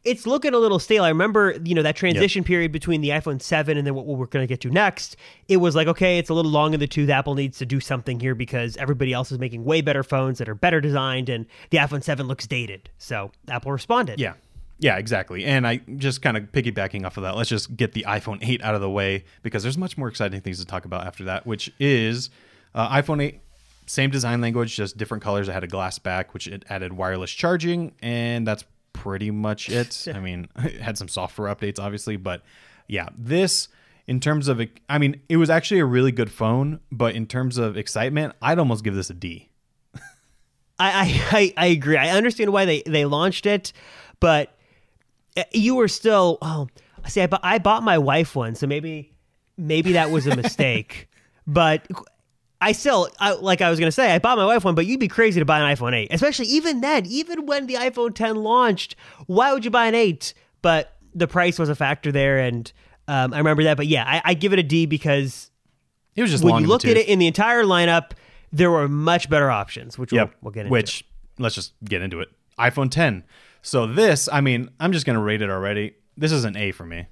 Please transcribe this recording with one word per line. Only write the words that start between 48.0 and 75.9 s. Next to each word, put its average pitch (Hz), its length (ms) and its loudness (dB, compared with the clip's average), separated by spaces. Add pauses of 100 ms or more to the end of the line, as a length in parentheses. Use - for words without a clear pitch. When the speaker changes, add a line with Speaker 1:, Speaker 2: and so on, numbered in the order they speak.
Speaker 1:
one, 113 200 -4
so 143 120 -4
maybe, 151 460 -8 (440)
maybe 165 360 2
that 160 180 4
was 147 160 2
a 139 80 4
Speaker 2:
<laughs> - 0 -
Speaker 1:
mistake. 123 760 -2 (360)
But 156 420 2 (760)
I 202 100 2
still, 220 380 2 (100)
I, 202 140 2
like 185 280 0
I 175 80 4
was 165 100 2
gonna 165 120 2
say, 247 220 4
I - 60 4
bought 240 180 4
my 196 80 4
wife 220 180 4
one, 180 120 2
but 170 100 4
you'd 254 140 -2
be 233 80 2
crazy 220 320 4
to 151 60 2
buy 151 140 4
an 143 160 4
iPhone 123 180 -2
eight, 110 180 0
especially 233 360 0
even 294 340 0
then, 269 240 0
even 311 400 -6
when 285 220 -2
the 254 80 -4
iPhone 247 400 -2
ten 220 220 -2
launched. 220 580 2 (320)
Why 240 260 4
would 247 120 -2
you 233 60 -2
buy 233 160 4
an 220 80 2
eight? 214 380 0 (280)
But 165 340 2 (180)
the 170 140 0
price 175 320 0
was 160 100 0
a 151 60 0
factor 143 360 -2
there, 139 280 2
and, 120 320 -2 (360)
um, 131 260 0
I 147 40 -2
remember 151 260 4
that. 151 140 4
But 147 100 -2
yeah, 147 200 2
I, 151 160 0
I 180 100 2
give 185 200 2
it 196 60 4
a 180 40 2
D 160 220 2
because 143 680 -2 (640)
Speaker 2:
It 208 60 0
was 226 100 2
just 165 120 2
Speaker 1:
when 170 80 8
Speaker 2:
long - 100 4
Speaker 1:
you - 40 4
Speaker 2:
in - 40 2
the 208 40 6
Speaker 1:
looked 254 120 2
at 240 100 4
Speaker 2:
tooth. - 100 6
Speaker 1:
it - 40 -4
in 196 100 4
the 170 80 6
entire 226 360 2
lineup, 170 480 2 (420)
there 170 180 6
were 151 160 2
much 151 420 0
better 143 200 4
options, 117 480 -4
which 127 140 -6
we'll, 120 140 4
Speaker 2:
Yep. - 160 -14
Speaker 1:
we'll 110 100 -12
get 107 100 -10
into. 120 100 -4
Speaker 2:
Which, 117 320 0 (360)
let's 120 160 -2
just - 180 -12 (100)
get 98 200 -4
into 87 180 -8
it. - 80 -10 (300)
iPhone 123 320 2
ten. 127 320 0 (420)
So 123 220 0
this, 156 440 2
I 147 100 2
mean, 127 280 0 (100)
I'm 175 140 0
just 151 120 -2
gonna 117 160 0
rate 107 200 0
it 101 80 -2
already. 101 460 -4 (200)